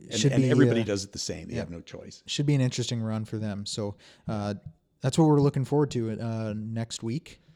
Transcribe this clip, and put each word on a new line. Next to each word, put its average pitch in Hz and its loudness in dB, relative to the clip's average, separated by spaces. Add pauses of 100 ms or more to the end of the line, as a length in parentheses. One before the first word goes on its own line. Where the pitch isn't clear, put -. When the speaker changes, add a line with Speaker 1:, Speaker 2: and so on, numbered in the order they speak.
(120)
Speaker 1:
and, 107 -2
Speaker 2:
Should 139 4
Speaker 1:
and 131 4
Speaker 2:
be, 127 4
Speaker 1:
everybody 117 6
Speaker 2:
uh, 107 0
Speaker 1:
does 101 -2
it 98 -14
the 87 -12
same. 85 -8
They - -10
Speaker 2:
yeah. 117 -4
Speaker 1:
have 90 -8
no 85 -12
choice. - -18
Speaker 2:
Should 147 -2
be 147 4
an 135 4
interesting 123 0
run 110 -2
for 113 -6
them. 101 -6
So, 104 -6 (320)
uh, 104 -4 (460)
that's 135 0
what 160 8
we're 147 6
looking 139 2
forward 143 2
to, 110 -4
uh, 113 -4
next 113 -6
week. 117 -6 (160)